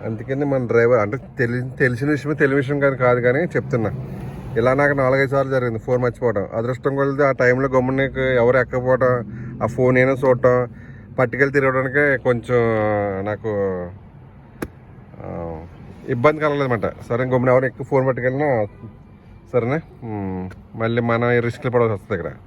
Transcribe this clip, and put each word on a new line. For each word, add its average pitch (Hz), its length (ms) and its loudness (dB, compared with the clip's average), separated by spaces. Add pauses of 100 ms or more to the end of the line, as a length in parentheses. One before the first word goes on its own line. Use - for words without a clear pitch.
అందుకని 113 400 -4
మన 135 220 0
డ్రైవర్ 117 340 4
అంటే 104 160 -2
తెలి-, 123 540 -4
తెలిసిన 127 400 0
విషయమే, 147 240 -2
తెలియని 139 220 2
విషయం 143 240 -2
కానీ 135 160 2
కాదు, 123 240 2
కానీ 123 180 2
చెప్తున్నా. 127 520 -2 (680)
ఇలా 127 160 2
నాకు 143 180 4
నాలుగైదు 135 380 2
సార్లు 135 220 0
జరిగింది 123 260 0
ఫోన్ 123 240 -2
మర్చిపోవడం. 113 520 -2
అదృష్టం 127 420 -2
కొలిది 139 300 0
ఆ 135 60 2
టైంలో 127 360 4
గమ్మునకి 131 520 0
ఎవరు 127 380 4
ఎక్కకపోవడం, 127 540 2 (500)
ఆ 107 40 -2
ఫోన్ 127 320 2
ఏమైనా 131 300 2
చూడటం, 123 400 4 (500)
పట్టుకెళ్ళి 131 340 2
తిరగడానికే 135 640 2
కొంచెం 120 440 0 (640)
నాకు, 104 260 -6 (1700)
ఆ, 85 420 -10 (440)
ఇబ్బంది 147 320 2
కలగలేదన్నమాట. 139 600 -2
సరే, 123 240 -2
గమ్మున 127 240 2
ఎవరు 127 160 4
ఎక్కువ 131 220 -6
ఫోన్ 135 200 0
పట్టుకెళ్ళినా, 127 600 0 (840)
సరేనా? 127 280 0 (240)
మ్మ్. 95 460 -6 (240)
మళ్ళీ 117 280 -2
మనం 117 300 2
ఈ 120 80 4
రిస్క్లు 120 300 -4
పడాల్సి 113 240 2
వస్తుంది 92 280 -6
ఇక్కడ 76 120 -8 (120)